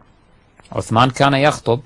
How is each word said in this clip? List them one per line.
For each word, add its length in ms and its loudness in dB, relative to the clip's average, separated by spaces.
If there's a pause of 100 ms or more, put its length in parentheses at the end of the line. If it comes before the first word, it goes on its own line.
(720)
عثمان 380 0
كان 240 0
يخطب 520 0